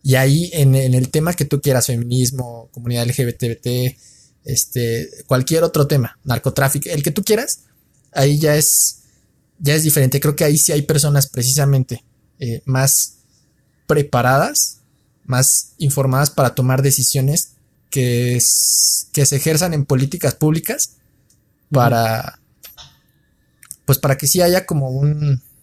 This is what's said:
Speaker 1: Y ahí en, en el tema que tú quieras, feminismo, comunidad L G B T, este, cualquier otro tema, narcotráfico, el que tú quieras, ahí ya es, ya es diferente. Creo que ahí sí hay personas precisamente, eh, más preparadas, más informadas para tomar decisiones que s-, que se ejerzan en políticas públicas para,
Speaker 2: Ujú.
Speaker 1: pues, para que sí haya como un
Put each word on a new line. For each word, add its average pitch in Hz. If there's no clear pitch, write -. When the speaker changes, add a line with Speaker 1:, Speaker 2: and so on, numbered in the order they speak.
Speaker 1:
Y 131
ahí 139
en, 139
en 131
el 127
tema 160
que 147
tú 143
quieras, 127
feminismo, 120
comunidad 120
L 120
G 131
B 120
T, 123
este, 117
cualquier 147
otro 151
tema, 135
narcotráfico, 135
el 151
que 160
tú 190
quieras, 220
ahí 143
ya 147
es, -
ya 147
es 160
diferente. 139
Creo 147
que 160
ahí 151
sí -
hay 147
personas 143
precisamente, 131
eh, 117
más 131
preparadas, 143
más -
informadas 139
para 127
tomar 131
decisiones 135
que 123
s-, -
que 143
se 139
ejerzan 160
en 143
políticas 135
públicas -
para, 117
Speaker 2:
Ujú. -
Speaker 1:
pues, 135
para 135
que 143
sí 180
haya 180
como 139
un 143